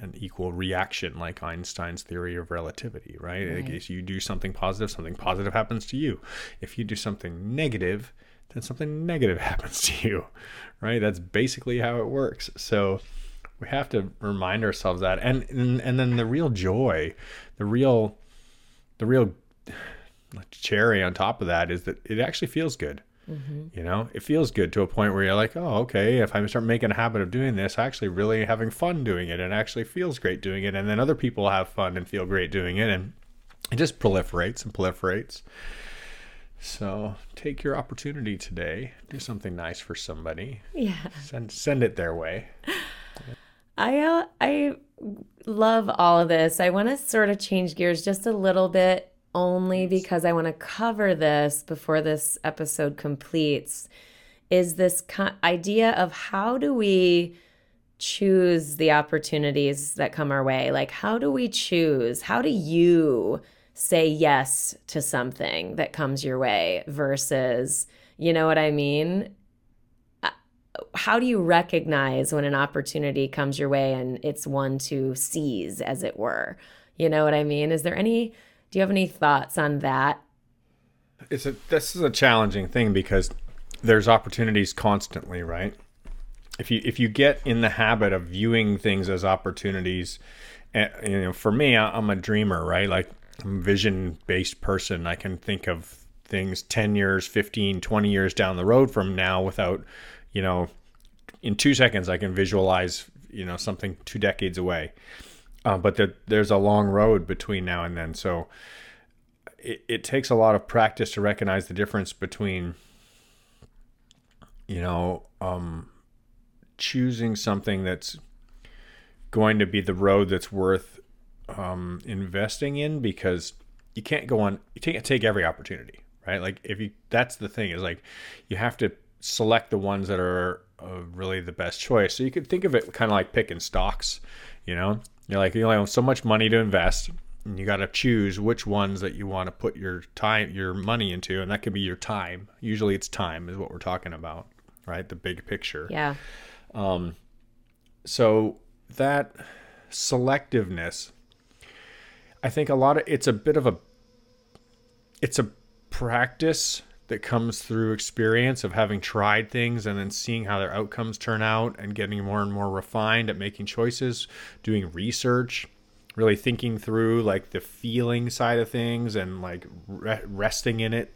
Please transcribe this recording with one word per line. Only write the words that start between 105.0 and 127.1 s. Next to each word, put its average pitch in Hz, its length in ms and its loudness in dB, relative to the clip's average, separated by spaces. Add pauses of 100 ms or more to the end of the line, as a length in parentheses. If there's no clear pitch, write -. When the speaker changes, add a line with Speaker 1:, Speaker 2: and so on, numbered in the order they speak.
Speaker 1:
Uh, 98 140 2
but 95 180 2
there, 101 180 4 (120)
there's 107 240 4
a 104 60 6
long 104 300 6
road 101 400 6
between 92 380 -4
now 90 200 -2
and 87 120 -6
then. 80 160 -6
So 85 360 -4 (1120)
it, - 300 -10
it 117 160 -4
takes - 240 -2
a 127 60 4
lot 110 200 8
of - 140 0
practice 113 440 2
to 101 100 -4
recognize 98 460 0
the 92 60 -12
difference 101 380 -2
between, 92 640 -6 (1900)
you 90 140 -6
know, 87 400 -2 (180)
um, 87 480 -6 (880)
choosing 117 580 0
something 98 480 -2
that's 90 360 -4 (1120)
going 107 280 4
to 104 80 4
be 98 140 0
the 92 140 0
road 98 340 6
that's 92 240 -2
worth, 95 480 0 (480)
um, 90 560 -8
investing 104 720 -4
in, 151 240 -2
because 92 540 -2 (400)
you 110 80 -8
can't - 240 -2
go 117 140 2
on, 101 200 0 (140)
you - 80 -20
can't 165 220 -4
take 123 200 2
every 101 200 2
opportunity, - 560 -6 (260)
right? 92 160 -2
Like, 98 200 -6
if 101 160 -8
you, 104 120 -6 (180)
that's 123 280 0